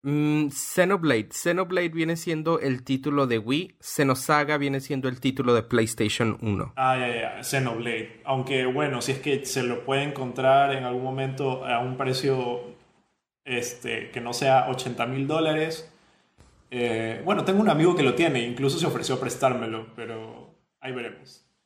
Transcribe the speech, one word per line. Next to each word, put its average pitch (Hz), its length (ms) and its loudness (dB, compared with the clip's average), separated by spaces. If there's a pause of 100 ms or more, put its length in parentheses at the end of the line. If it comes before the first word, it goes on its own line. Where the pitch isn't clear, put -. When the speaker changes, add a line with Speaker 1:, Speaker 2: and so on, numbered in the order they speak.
Speaker 1:
Mm, 151 480 2
Xenoblade. 165 800 2
Xenoblade 175 600 0
viene 165 260 0
siendo 160 420 -2
el 127 240 -2
título 139 460 0
de 117 100 2
Wii. 139 420 -4
Xenosaga 143 800 2
viene 139 220 0
siendo 135 280 -4
el 120 120 -6
título 131 340 2
de 110 80 4
PlayStation 113 760 0
uno. 101 360 -2
Speaker 2:
Ah, 131 220 2
ya, 123 100 -2 (280)
ya, 123 80 -12
Xenoblade. 117 800 -2
Aunque, 131 420 0
bueno, 131 360 0
si 135 100 -2
es 135 80 -2
que 139 260 0
se 131 160 -2
lo 120 220 -2
puede 139 180 0
encontrar 135 680 2
en 131 100 -2
algún 127 220 -4
momento 131 600 -2
a 123 140 0
un 127 180 -2
precio, 127 800 -2 (680)
este, 120 680 -6
que 120 100 -8
no 120 120 -6
sea 131 360 4
ochenta 123 380 -4
mil 135 200 -2
dólares. 156 680 0 (800)
Eh, 113 540 -2
bueno, 170 200 0
tengo 196 160 4
un 214 100 6
amigo 160 260 4
que 151 60 2
lo 120 120 4
tiene, 156 320 2
incluso 135 320 0
se 160 80 0
ofreció 123 280 -2
a - 60 -4
prestármelo, 113 760 -2
pero 113 580 -12 (260)
ahí 131 120 -10
veremos. - 520 -12 (220)